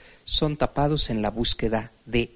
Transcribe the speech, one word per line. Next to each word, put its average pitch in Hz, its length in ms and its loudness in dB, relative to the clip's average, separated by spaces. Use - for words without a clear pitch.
son 151 320 0
tapados 147 520 0
en 110 120 -2
la 104 80 0
búsqueda 110 640 -2
de 117 300 -2